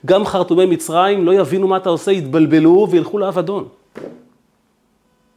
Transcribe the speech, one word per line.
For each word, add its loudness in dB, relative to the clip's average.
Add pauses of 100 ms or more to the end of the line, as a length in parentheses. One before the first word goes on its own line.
גם 2
חרטומי 0
מצרים 0
לא 2
יבינו 0
מה 0
אתה -4
עושה, -2
יתבלבלו 2
וילכו -2
לאבדון. -6 (1700)